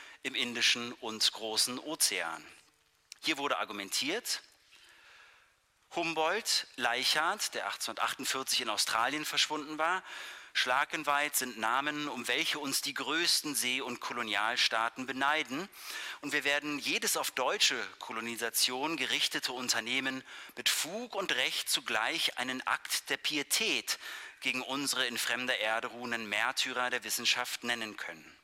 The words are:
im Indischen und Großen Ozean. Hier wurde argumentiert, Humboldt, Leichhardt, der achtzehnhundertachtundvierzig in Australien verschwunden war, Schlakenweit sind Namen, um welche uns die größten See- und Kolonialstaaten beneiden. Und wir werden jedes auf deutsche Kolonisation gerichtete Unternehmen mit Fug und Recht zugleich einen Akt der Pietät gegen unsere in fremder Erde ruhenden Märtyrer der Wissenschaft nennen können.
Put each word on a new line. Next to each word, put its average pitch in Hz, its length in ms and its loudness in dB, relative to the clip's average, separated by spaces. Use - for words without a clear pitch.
im 131 120 -4
Indischen 120 600 2
und 110 360 0
Großen 110 480 0
Ozean. 87 640 0
Hier 156 160 -2
wurde 135 220 0
argumentiert, 107 840 -4
Humboldt, 165 840 2
Leichhardt, 131 760 2
der - 140 -2
achtzehnhundertachtundvierzig - 960 0
in 120 80 0
Australien 127 560 2
verschwunden 151 500 0
war, 170 260 2
Schlakenweit 147 840 2
sind 123 220 -2
Namen, 143 500 2
um 143 180 -6
welche 151 320 2
uns 139 240 0
die 139 100 -2
größten 147 600 2
See- 127 260 0
und 120 200 -4
Kolonialstaaten 117 1080 2
beneiden. 139 600 0
Und 143 100 -6
wir 147 100 2
werden 143 380 2
jedes 190 360 0
auf 151 140 0
deutsche 139 500 2
Kolonisation 117 960 0
gerichtete 135 560 0
Unternehmen 127 720 0
mit 123 120 0
Fug 214 460 -2
und 190 160 0
Recht 139 400 0
zugleich 127 640 0
einen 127 300 -2
Akt - 440 0
der 135 60 2
Pietät 151 840 0
gegen 127 200 0
unsere 131 460 0
in 120 120 -2
fremder 123 380 0
Erde 107 300 0
ruhenden 117 420 -4
Märtyrer 123 600 0
der 120 140 -2
Wissenschaft - 580 -2
nennen 117 340 -2
können. - 480 -12